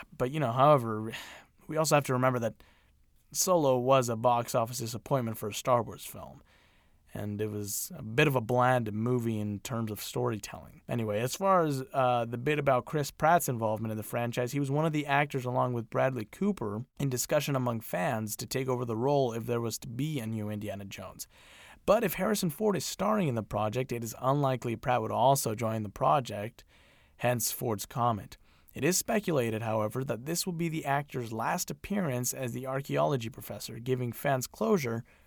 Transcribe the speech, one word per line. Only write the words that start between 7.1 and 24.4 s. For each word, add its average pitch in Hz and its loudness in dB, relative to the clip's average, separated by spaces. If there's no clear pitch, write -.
and 104 -6
it 107 -2
was 104 -6
a - -10
bit 113 2
of 143 2
a 127 2
bland 123 2
movie 113 0
in 104 -2
terms 113 -4
of 101 -8
storytelling. 110 -6
Anyway, 107 -2
as 127 -2
far 190 4
as, 139 0
uh, 123 2
the 117 -4
bit 147 0
about 135 2
Chris 147 -2
Pratt's 165 4
involvement 110 -2
in 110 -4
the 110 -6
franchise, 120 -2
he 139 -2
was 143 0
one 147 2
of 160 2
the 147 -2
actors 143 0
along 127 0
with 117 -4
Bradley 127 0
Cooper 127 -2
in 139 0
discussion 143 0
among 123 0
fans 120 -2
to 127 -8
take 135 -2
over 127 -2
the 117 -4
role 135 2
if 113 -6
there 120 -2
was 117 -4
to - -12
be 135 -4
a 110 -6
new 110 -4
Indiana 101 -8
Jones. - -14
But 214 6
if 196 0
Harrison 190 2
Ford 208 0
is 143 -2
starring 202 0
in 120 0
the 107 0
project, 107 -2
it 117 -4
is 110 -8
unlikely 131 2